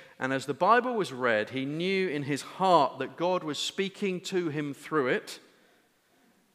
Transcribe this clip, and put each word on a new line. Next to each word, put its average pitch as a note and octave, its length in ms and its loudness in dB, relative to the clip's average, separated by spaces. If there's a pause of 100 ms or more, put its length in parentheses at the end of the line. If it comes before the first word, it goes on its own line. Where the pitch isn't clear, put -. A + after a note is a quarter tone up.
(180)
and C3 140 -2
as C3 140 -2
the C#3+ 80 -2
Bible A#3 400 4
was D#3+ 180 -2
read, A#2 380 2
he C3 140 -4
knew F3+ 440 -2
in C#3+ 160 -4
his C#3 180 -4
heart E3 560 4
that C3 180 -6
God F3 280 0
was D3 160 -6
speaking F#3+ 640 -4
to F3 260 -2
him C#3+ 260 -4
through D3 320 0
it, - 320 -2 (1160)